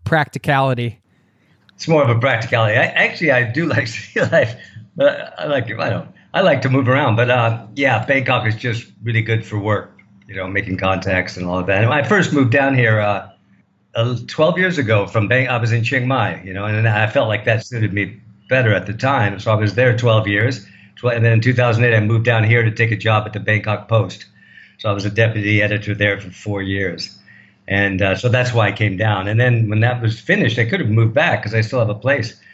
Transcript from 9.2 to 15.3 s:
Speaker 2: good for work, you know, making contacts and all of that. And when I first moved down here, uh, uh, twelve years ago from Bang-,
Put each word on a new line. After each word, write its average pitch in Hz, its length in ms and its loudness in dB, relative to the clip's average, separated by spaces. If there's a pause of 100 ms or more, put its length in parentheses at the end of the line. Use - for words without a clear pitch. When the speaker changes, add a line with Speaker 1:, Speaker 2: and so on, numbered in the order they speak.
Speaker 2:
good 110 220 -2
for 107 140 -8
work, 101 400 -4 (300)
you 95 80 -14
know, 92 100 -6
making 95 300 -4
contacts 92 640 -2
and 90 80 -6
all 90 120 -2
of 90 80 -4
that. 98 140 2
And 117 80 4
when 147 100 2
I 139 80 -2
first 196 280 2
moved 131 180 2
down 139 220 2
here, 113 260 2
uh, 104 300 -2 (640)
uh, 123 220 -2 (100)
twelve 165 320 0
years 185 180 0
ago 107 300 0
from 104 220 -2
Bang-, 127 200 2